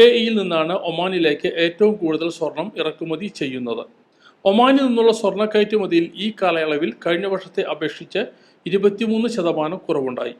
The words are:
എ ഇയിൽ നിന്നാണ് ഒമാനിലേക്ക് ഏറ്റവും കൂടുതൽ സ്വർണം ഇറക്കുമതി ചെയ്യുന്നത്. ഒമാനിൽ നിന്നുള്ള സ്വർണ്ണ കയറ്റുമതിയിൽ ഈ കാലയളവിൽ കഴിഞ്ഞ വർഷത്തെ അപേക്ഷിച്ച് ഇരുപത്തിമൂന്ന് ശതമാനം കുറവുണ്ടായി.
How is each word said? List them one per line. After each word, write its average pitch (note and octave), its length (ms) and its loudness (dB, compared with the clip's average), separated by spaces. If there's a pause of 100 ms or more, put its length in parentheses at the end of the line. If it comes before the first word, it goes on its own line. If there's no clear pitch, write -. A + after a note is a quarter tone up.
എ A#3+ 40 10 (100)
ഇയിൽ A3+ 220 0
നിന്നാണ് E3+ 340 -2 (140)
ഒമാനിലേക്ക് E3+ 600 -2 (140)
ഏറ്റവും G#3 360 2
കൂടുതൽ D#3+ 280 -2 (100)
സ്വർണം D#3+ 280 -6 (140)
ഇറക്കുമതി D#3+ 480 -6 (100)
ചെയ്യുന്നത്. B2 460 -6 (600)
ഒമാനിൽ B3+ 420 6
നിന്നുള്ള A3+ 340 4
സ്വർണ്ണ G3+ 320 0
കയറ്റുമതിയിൽ G3+ 520 2 (200)
ഈ - 20 -2 (140)
കാലയളവിൽ E3 500 0 (140)
കഴിഞ്ഞ E3+ 260 0
വർഷത്തെ F#3+ 320 -4 (100)
അപേക്ഷിച്ച് D#3+ 480 -6 (440)
ഇരുപത്തിമൂന്ന് G#3 680 0
ശതമാനം E3 500 -2
കുറവുണ്ടായി. B2 560 -4